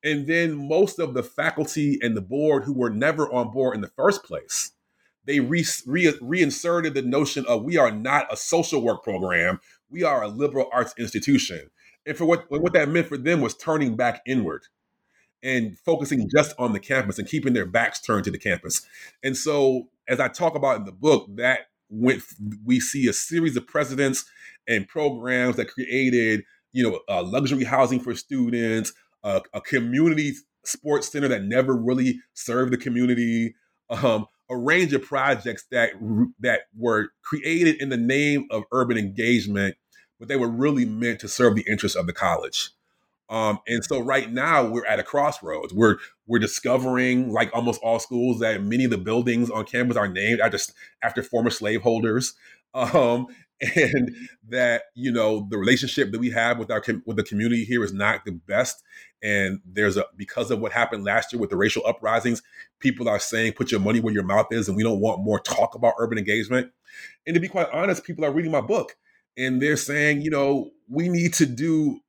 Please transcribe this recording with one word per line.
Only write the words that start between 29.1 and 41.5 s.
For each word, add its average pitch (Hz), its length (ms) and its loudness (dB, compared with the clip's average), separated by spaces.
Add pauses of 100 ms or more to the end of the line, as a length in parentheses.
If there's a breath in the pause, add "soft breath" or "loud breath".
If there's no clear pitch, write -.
a, 98 180 0 (120)
a 104 80 -8
community 143 720 2 (300)
sports - 480 -2
center 143 160 -2
that 110 160 0
never 127 320 2
really 123 440 0 (140)
served 127 380 -2
the 123 60 0
community, 120 800 0 (340)
um, 110 380 0 (220)
a 127 80 -6
range 151 360 2
of 135 80 2
projects 131 680 -2
that 120 200 2 (100)
r-, 110 260 2 (120)
that 117 220 0 (160)
were 110 320 2 (120)
created 160 600 0
in 139 80 -4
the 127 80 0
name 139 540 2
of 110 200 -4
urban 120 260 2
engagement, 101 800 0 (440 soft breath)
but 117 80 -20
they 139 80 -2
were 120 140 2
really 127 360 2
meant 113 340 -2
to 107 80 -12
serve 113 280 6